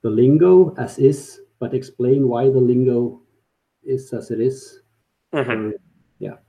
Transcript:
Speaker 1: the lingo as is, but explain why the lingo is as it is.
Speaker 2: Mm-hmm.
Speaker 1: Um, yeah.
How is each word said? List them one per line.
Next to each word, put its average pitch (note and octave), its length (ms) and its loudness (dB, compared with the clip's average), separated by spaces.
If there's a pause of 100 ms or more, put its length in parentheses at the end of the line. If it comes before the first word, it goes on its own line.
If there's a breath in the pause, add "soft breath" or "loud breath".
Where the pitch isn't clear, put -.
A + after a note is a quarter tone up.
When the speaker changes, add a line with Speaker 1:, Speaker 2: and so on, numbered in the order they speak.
Speaker 1:
the A#2 80 -4
lingo D#3 640 4
as - 220 -10
is, C#3 420 0 (200)
but B2+ 160 -8
explain C3 520 -2
why A#2+ 180 -2
the C3+ 140 2
lingo B2 640 0 (600)
is C3 280 -8
as A#2+ 200 -10
it A2 100 -6
is. - 380 -6 (540)
Speaker 2:
Mm-hmm. C#3 180 -4
Speaker 1:
Um, G#2+ 220 -6 (440)
yeah. G2+ 180 -12 (140)